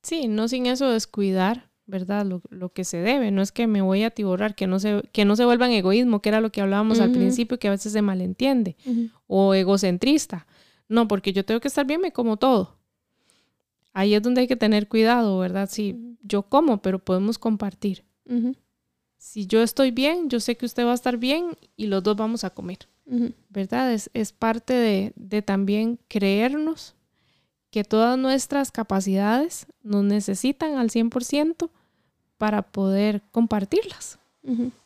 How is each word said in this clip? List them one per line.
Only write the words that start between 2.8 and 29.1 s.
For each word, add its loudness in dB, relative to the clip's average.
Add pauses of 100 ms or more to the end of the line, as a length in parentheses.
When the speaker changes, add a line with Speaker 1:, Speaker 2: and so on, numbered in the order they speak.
Speaker 1:
se -6
debe, 0
no 2
es -2
que 0
me 2
voy 2
a 0
atiborrar, -2
que -4
no 0
se, 0 (100)
que 2
no 4
se 4
vuelvan 4
egoísmo, 4
que 0
era 2
lo 0
que -4
hablábamos 2
al 4
Speaker 2:
Ujú. 2
Speaker 1:
principio, 0
que -2
a 2
veces -4
se 0
malentiende, 0 (100)
Speaker 2:
Ujú. -2 (180)
Speaker 1:
o 4
egocentrista. 0 (420)
No, 2
porque -2
yo -2
tengo -2
que -4
estar -2
bien, -2
me -2
como -2
todo. 2 (1120)
Ahí 2
es 2
donde 2
hay 2
que 0
tener 2
cuidado, 2
¿verdad? -2
Sí, -6
Speaker 2:
Ujú. -14
Speaker 1:
yo -2
como, 2
pero -2
podemos -2
compartir. -4 (200)
Speaker 2:
Ujú. -2 (640)
Speaker 1:
Si -10
yo 2
estoy 2
bien, 0
yo 0
sé -4
que -8
usted -2
va 2
a 2
estar -2
bien -2 (200)
y -6
los 0
dos 0
vamos -4
a -8
comer, -12 (260)
Speaker 2:
Ujú. -2 (180)
Speaker 1:
¿verdad? -2
Es, -6
es -4
parte -2
de, 0
de -6
también -2 (100)
creernos -2 (760)
que -2
todas 2
nuestras 0
capacidades 0 (160)